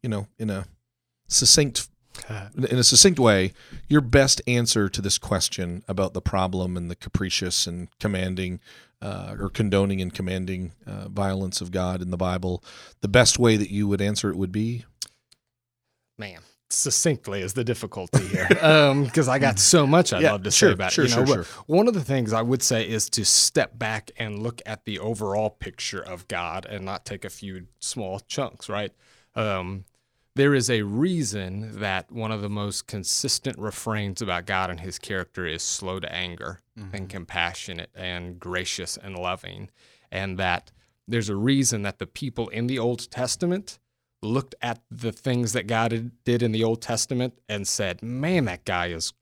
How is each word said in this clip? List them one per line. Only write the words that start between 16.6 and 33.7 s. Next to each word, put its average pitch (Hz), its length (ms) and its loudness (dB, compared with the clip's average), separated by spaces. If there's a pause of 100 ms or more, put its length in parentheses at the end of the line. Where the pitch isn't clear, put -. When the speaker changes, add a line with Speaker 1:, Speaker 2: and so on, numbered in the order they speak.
Speaker 2:
succinctly 110 720 0
is 95 120 -6
the 120 100 0
difficulty 101 640 0
here, - 260 -2
Speaker 1:
<laughs> - 80 2
Speaker 2:
um, 143 480 6
'cause 147 180 4
I 131 100 4
got 131 200 4
so 151 280 8
much 165 260 6
I'd - 100 2
Speaker 1:
Yeah, 151 100 6
Speaker 2:
love 101 120 -2
to 104 60 0
Speaker 1:
sure, 196 200 8
Speaker 2:
say 101 40 4
about 92 180 0
it. - 20 -2
Speaker 1:
sure, 156 100 4
Speaker 2:
You 123 60 4
know, 120 140 4
Speaker 1:
sure, 131 140 6
Speaker 2:
what, 85 80 -4
Speaker 1:
sure. - 200 -18
Speaker 2:
one 190 220 4
of 233 60 2
the 160 100 -2
things 120 280 0
I 113 100 2
would 123 200 0
say 113 260 2
is 110 220 -2
to 107 140 -2
step - 540 2
back 110 380 -6
and 107 260 -6
look 117 240 -6
at 110 180 -10
the 104 140 -6
overall 107 520 -2
picture - 520 -10
of 90 260 -14
God 87 400 -6
and 98 160 -10
not 95 200 -10
take 101 200 -12
a 98 60 -12
few 92 360 -14 (140)
small 98 400 -8
chunks, - 480 -8
right? 101 240 -6 (420)
Um, 95 500 -4 (500)
there 139 200 4
is 127 160 2
a 113 120 2
reason 104 960 -4
that 95 300 -4
one 110 220 -6
of 107 80 -4
the 101 80 -6
most 104 380 -6
consistent - 720 -4
refrains 104 640 -4